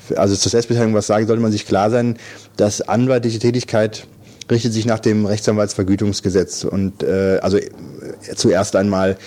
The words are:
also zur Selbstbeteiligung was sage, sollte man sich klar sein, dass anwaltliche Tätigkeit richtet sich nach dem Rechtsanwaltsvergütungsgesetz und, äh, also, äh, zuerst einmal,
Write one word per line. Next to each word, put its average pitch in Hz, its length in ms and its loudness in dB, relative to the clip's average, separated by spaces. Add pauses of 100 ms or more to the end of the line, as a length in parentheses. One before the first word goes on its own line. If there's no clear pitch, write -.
(160)
also 101 200 2
zur - 140 -2
Selbstbeteiligung 117 460 2
was 104 100 2
sage, 107 220 2
sollte 113 140 2
man 110 100 2
sich 104 160 -4
klar 104 240 2
sein, 120 260 0 (380)
dass 104 260 0
anwaltliche 120 580 0
Tätigkeit 117 640 0 (460)
richtet 113 220 2
sich 110 120 -2
nach 110 140 0
dem 107 260 2
Rechtsanwaltsvergütungsgesetz 101 1400 0
und, 95 380 -2
äh, 95 380 0
also, 95 160 0
äh, - 120 -2 (640)
zuerst 98 400 2
einmal, 95 520 2